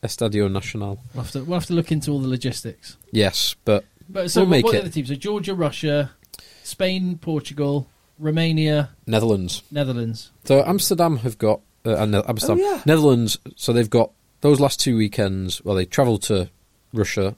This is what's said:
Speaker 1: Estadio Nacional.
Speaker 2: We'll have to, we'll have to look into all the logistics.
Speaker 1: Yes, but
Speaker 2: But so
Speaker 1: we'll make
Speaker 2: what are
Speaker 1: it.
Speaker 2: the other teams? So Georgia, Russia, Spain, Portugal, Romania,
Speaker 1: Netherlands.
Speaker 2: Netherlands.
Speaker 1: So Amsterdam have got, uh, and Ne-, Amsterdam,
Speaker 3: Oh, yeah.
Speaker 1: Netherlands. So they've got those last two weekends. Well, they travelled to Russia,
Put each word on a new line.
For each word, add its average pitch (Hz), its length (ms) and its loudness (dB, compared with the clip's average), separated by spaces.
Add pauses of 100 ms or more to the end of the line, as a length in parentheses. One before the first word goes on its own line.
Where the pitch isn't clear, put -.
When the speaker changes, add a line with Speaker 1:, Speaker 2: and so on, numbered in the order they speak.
Speaker 1:
Estadio 104 480 -2
Nacional. 98 480 -6 (160)
Speaker 2:
We'll 123 80 -8
have - 120 -12
to, 135 100 -8
we'll 170 160 -4
have 160 60 -6
to 175 80 -4
look 165 180 0
into 151 180 -2
all 143 80 -2
the 131 80 -4
logistics. 123 680 -8 (160)
Speaker 1:
Yes, 101 420 0 (100)
but 104 200 2 (240)
Speaker 2:
But 185 240 -4
so 180 80 4
Speaker 1:
we'll 185 100 6
make 139 140 6
Speaker 2:
what - 100 2
are - 40 2
Speaker 1:
it. - 20 -2
Speaker 2:
the 202 60 -4
other 160 80 -10
teams? 135 160 -4
So 143 40 -6
Georgia, 196 400 -6
Russia, 147 560 -2 (540)
Spain, 185 540 -2
Portugal, 143 680 -4 (320)
Romania, 156 720 0 (160)
Speaker 1:
Netherlands. 107 640 0
Speaker 2:
Netherlands. 120 600 -6 (100)
Speaker 1:
So 135 220 4
Amsterdam 170 540 0
have 113 200 -6
got, 107 220 2 (260)
uh, 113 120 0
and 107 120 2
Ne-, 98 160 2
Amsterdam, 117 340 0
Speaker 3:
Oh, 403 80 2
yeah. 381 160 -2
Speaker 1:
Netherlands. 143 540 4 (160)
So - 180 -4
they've 117 160 2
got 117 220 2 (300)
those 143 180 6
last 139 220 2
two 123 160 2
weekends. 98 680 -2
Well, 101 120 0
they 92 80 2
travelled 117 380 2
to 95 280 -2 (420)
Russia, 101 460 -2